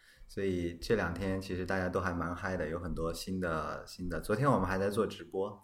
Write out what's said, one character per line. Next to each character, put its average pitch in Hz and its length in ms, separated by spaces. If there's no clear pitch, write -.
所 101 140
以 85 360
这 - 160
两 87 180
天 95 280
其 92 160
实 90 100
大 95 100
家 92 120
都 92 120
还 90 140
蛮 85 200
嗨 92 220
的， 80 120
有 82 100
很 85 160
多 82 180
新 92 280
的， 80 440
新 90 240
的。 80 120
昨 107 140
天 131 140
我 113 100
们 92 80
还 95 120
在 98 100
做 104 160
直 85 200
播， 95 400